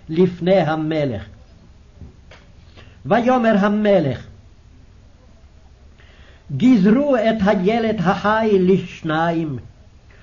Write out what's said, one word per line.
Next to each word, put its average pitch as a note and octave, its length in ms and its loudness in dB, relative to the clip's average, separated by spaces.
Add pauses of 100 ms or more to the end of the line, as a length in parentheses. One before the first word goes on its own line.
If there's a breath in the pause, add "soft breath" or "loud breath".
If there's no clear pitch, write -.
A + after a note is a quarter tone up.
לפני F3+ 520 2
המלך. D#3 600 -2 (1800 soft breath)
ויאמר A3+ 520 2
המלך, G3+ 680 0 (2250 soft breath)
גזרו B3 600 2
את A3+ 200 0 (100)
הילד A3 520 0
החי G#3+ 520 0 (100)
לשניים, E3 1000 -2 (640 soft breath)